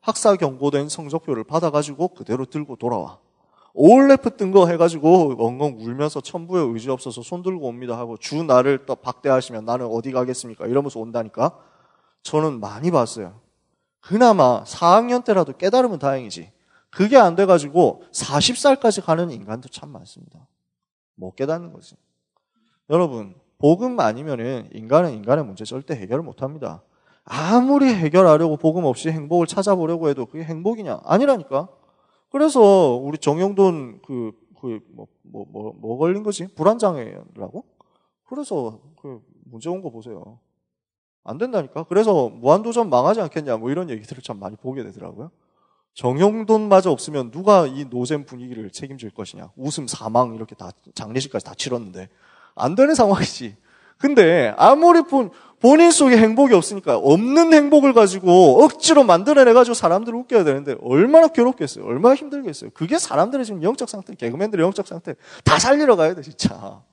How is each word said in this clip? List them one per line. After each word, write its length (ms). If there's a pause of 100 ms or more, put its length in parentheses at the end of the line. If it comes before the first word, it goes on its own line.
학사 340
경고된 540
성적표를 560
받아가지고 640
그대로 360
들고 300
돌아와. 440 (540)
올레프 640
뜬 160
거 160
해가지고 720
엉엉 400
울면서 400
"천부에 420
의지 280
없어서 320
손 200
들고 260
옵니다." 300
하고 200
"주 260
나를 420
또 100
박대하시면 680
나는 220
어디 240
가겠습니까?" 560
이러면서 320
온다니까. 580 (640)
저는 380
많이 320
봤어요. 480 (600)
그나마 640
사 300
학년 280
때라도 300
깨달으면 460
다행이지. 520 (380)
그게 280
안 180
돼가지고 760
사십 460
살까지 440
가는 300
인간도 380
참 200
많습니다. 580 (680)
못 200
깨닫는 360
거지. 240 (920)
여러분, 460 (220)
복음 440
아니면은 720
인간은 400
인간의 320
문제 180
절대 320
해결을 280
못합니다. 600 (420)
아무리 600
해결하려고 720
복음 260
없이 260
행복을 380
찾아보려고 640
해도 160
그게 180
행복이냐? 600
아니라니까. 640 (640)
그래서 720
우리 160
정용돈 880
그, 260 (280)
그, 200 (140)
뭐, 140 (140)
뭐, 280
뭐, 300
뭐 180
걸린 260
거지? 240
불안장애라고? 1200 (600)
그래서 520 (220)
그 200 (240)
문제 240
온 120
거 100
보세요. 480 (840)
안 140
된다니까. 460
그래서 460
무한도전 600
망하지 320
않겠냐, 360
뭐 140
이런 180
얘기들을 340
참 160
많이 180
보게 260
되더라고요. 480 (600)
정용돈마저 1000
없으면 400
누가 360
이 180
노잼 400
분위기를 460
책임질 400
것이냐. 440
웃음 320
사망 460
이렇게 220
다 160 (240)
장례식까지 500
다 100
치렀는데 540 (460)
안 200
되는 200
상황이지. 600 (440)
근데 580
아무리 460
본-, 260 (300)
본인 320
속에 260
행복이 380
없으니까 420
없는 560
행복을 400
가지고 720
억지로 400
만들어내가지고 720
사람들을 420
웃겨야 260
되는데 380
얼마나 460
괴롭겠어요. 580
얼마나 300
힘들겠어요. 560
그게 260
사람들의 480
지금 180
영적 240
상태, 280
개그맨들의 500
영적 220
상태 280 (300)
다 140
살리러 360
가야 200
돼, 60
진짜. 600 (120)